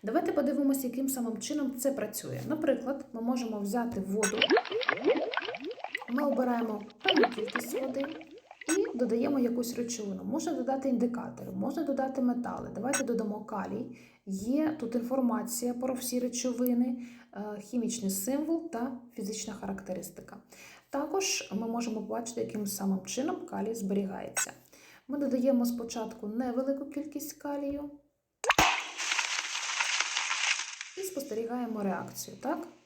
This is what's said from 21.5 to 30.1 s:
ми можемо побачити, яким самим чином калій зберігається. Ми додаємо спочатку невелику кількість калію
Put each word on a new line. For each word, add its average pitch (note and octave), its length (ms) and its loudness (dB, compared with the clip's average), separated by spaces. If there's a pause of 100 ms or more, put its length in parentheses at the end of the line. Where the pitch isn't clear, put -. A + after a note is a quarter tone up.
ми A3+ 160 0
можемо A3+ 320 0
побачити, A3 400 -2
яким G#3+ 260 0
самим G3 380 2
чином D#4+ 320 0 (100)
калій G#3 280 -2
зберігається. G3 800 0 (560)
Ми C#4+ 100 -2
додаємо B3 480 6
спочатку A3+ 600 -4
невелику C4 580 0
кількість D4 480 -6
калію C#4+ 580 -4 (3000)